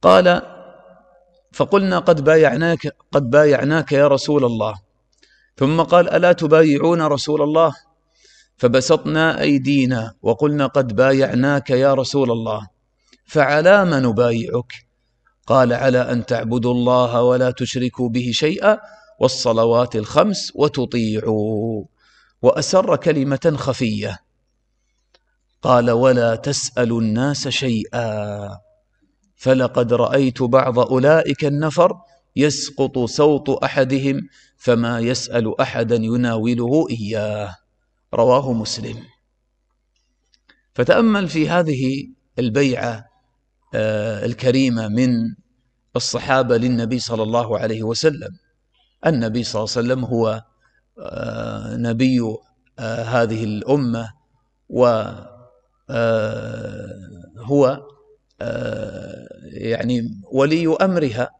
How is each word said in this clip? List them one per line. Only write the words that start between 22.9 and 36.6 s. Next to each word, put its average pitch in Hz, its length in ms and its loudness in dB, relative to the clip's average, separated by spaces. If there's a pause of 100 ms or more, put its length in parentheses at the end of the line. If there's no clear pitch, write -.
كلمة 143 640 0
خفية، 107 600 -4 (1400)
قال: 120 300 4
"ولا 120 440 2
تسألوا 117 680 -2
الناس 127 460 -2
شيئا". 107 1200 -6 (720)
"فلقد 123 520 2
رأيت 127 500 0
بعض 127 360 2
أولئك 139 680 2
النفر 156 560 0 (340)
يسقط 139 640 -2
سوط 139 500 0
أحدهم 135 720 -2 (360)
فما 117 420 0
يسأل 117 640 -2
أحدا 120 340 -2
يناوله 120 960 0